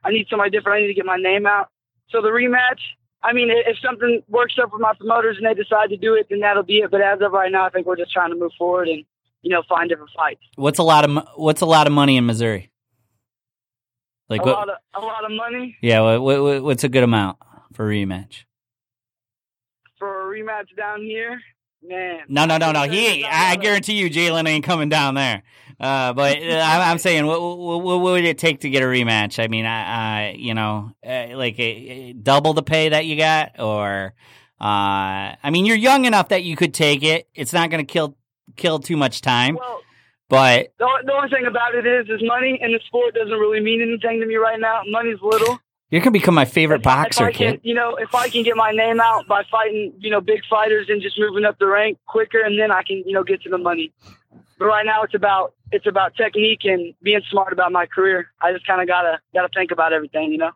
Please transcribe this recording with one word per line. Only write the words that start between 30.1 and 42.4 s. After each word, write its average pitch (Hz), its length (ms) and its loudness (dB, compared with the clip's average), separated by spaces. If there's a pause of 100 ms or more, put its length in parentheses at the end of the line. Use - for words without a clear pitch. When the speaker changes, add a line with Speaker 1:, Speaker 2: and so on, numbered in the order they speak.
Speaker 2:
I, 90 80 -12
you 120 160 -8
know, 107 380 -4 (140)
uh, 123 300 -6
like, 123 240 -6
uh, 123 40 -2
uh, 123 580 -10
double 143 320 4
the 151 100 0
pay 156 260 2
that 151 160 2
you 156 120 -4
got, 156 420 0
or, 101 540 -4 (480)
uh, 98 840 -2
I 143 80 -4
mean, 180 140 2
you're 226 100 2
young 254 300 4
enough 214 240 2
that 185 140 0
you 165 120 -6
could 170 180 0
take 147 300 2
it. 156 320 0
It's 135 180 -8
not 170 160 0
gonna 160 140 -4
kill, 147 320 -4 (400)
kill 160 240 -2
too 165 160 -4
much 135 260 0
time, 127 340 0
Speaker 1:
Well, 247 260 -10 (480)
Speaker 2:
but 131 500 4
Speaker 1:
the, 233 80 2 (180)
the 269 80 -2
only 277 160 -2
thing 254 180 -2
about 240 280 -4
it 240 100 -2
is, 240 220 0
is 214 160 -4
money 254 380 0